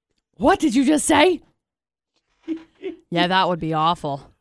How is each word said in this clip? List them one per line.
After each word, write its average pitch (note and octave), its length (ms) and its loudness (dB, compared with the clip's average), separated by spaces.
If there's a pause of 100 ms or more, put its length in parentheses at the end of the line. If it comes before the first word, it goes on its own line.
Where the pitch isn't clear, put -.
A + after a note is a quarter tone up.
(360)
What D#4 240 2
did C4 160 0
you C#4 80 4
just D4 220 2
say? D4+ 360 2 (1700)
Yeah, F3 180 0
that F#3 200 0
would E3+ 140 -4
be D#3+ 120 -6
awful. D#3 680 -4